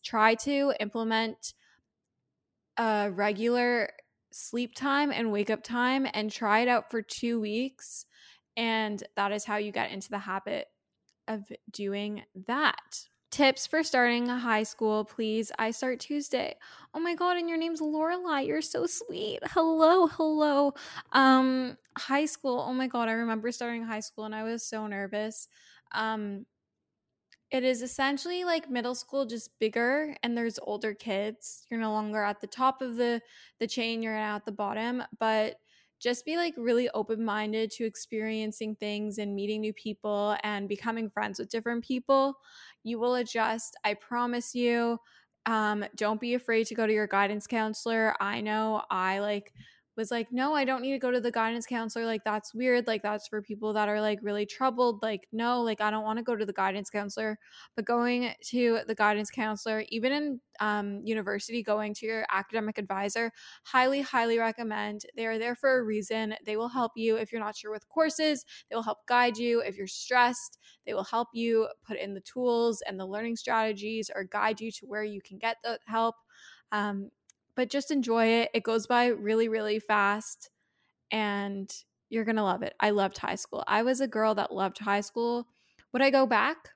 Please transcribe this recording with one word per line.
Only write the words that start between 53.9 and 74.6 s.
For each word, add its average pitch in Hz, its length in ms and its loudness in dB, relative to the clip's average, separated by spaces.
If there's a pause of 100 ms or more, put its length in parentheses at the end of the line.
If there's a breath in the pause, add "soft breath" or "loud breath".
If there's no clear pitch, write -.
like, 214 200 0
really 208 240 -2
troubled. 240 560 0
Like, 220 300 -2
no, 233 300 0
like, 226 180 0
I 214 100 2
don't 214 140 -2
wanna 220 180 -2
go 233 140 -2
to 208 100 -2
the 196 60 -4
guidance 196 380 -2
counselor." 214 500 -4 (380 loud breath)
But 208 80 -2
going 240 480 2 (140)
to 240 400 2
the 226 60 0
guidance 208 380 2
counselor, 214 560 -2
even 226 240 0
in, 285 300 -2 (180)
um, 208 460 -2
university, 214 580 -2
going 214 300 0
to 220 120 -8
your 220 240 -2
academic 214 480 -2
advisor, 208 540 -2 (320 loud breath)
highly, 269 380 4
highly 233 360 2
recommend. 214 680 -2 (120)
They 226 120 -4
are 226 120 -2
there 240 160 -2
for 262 220 4
a 254 60 2
reason. 214 520 -2 (100)
They 214 120 -2
will 233 100 -2
help 240 300 0
you 220 180 2
if 220 160 -2
you're 233 80 -4
not 214 160 -6
sure 214 160 -10
with 214 160 -10
courses. 311 560 2 (260 loud breath)
They 220 60 -4
will 226 80 -2
help 214 240 -6
guide 240 300 4
you 233 240 2
if 196 160 -4
you're 196 100 -8
stressed. - 720 0 (260 loud breath)
They - 80 -4
will 190 120 -2
help 233 280 -2
you 233 360 2 (180)
put 214 80 -8
in 202 200 -6
the 190 40 -12
tools 233 680 0
and 190 140 -8
the 190 60 -8
learning 220 320 -4
strategies 220 760 -2
or 196 120 -6
guide 214 340 -2
you 220 140 -6